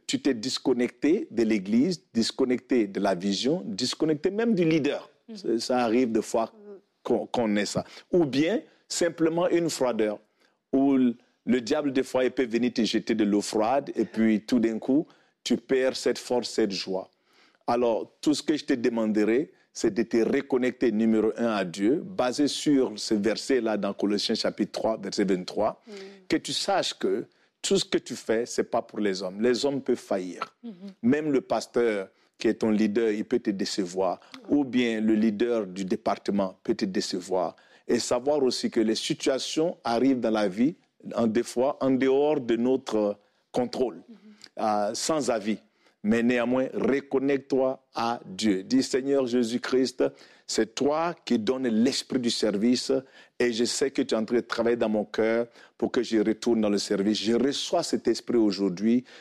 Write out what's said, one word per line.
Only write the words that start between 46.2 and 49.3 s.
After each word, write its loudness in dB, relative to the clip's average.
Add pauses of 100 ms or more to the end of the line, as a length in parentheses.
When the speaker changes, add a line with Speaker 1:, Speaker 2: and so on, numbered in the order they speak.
Speaker 1:
néanmoins, 2
reconnecte-toi 0 (120)
à -2
Dieu. 0
Dis, « 2
Seigneur 0
Jésus-Christ, 0 (440)